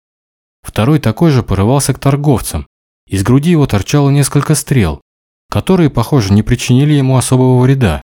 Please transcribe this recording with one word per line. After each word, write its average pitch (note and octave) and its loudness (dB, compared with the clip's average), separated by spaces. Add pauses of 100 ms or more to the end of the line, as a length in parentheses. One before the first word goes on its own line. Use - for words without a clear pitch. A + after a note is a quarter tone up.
(640)
Второй C3+ -2
такой C#3 0
же B2+ 2
порывался A2 -2
к B2+ -10
торговцам. C#3 -2 (400)
Из G2 -4
груди C#3 2
его D3+ 2
торчало C#3 -2
несколько C#3+ 0
стрел, G2 -2 (500)
которые, E3 0
похоже, A2+ -2
не G#2 4
причинили C3 0
ему C3 0
особого B2+ 2
вреда. B2+ 0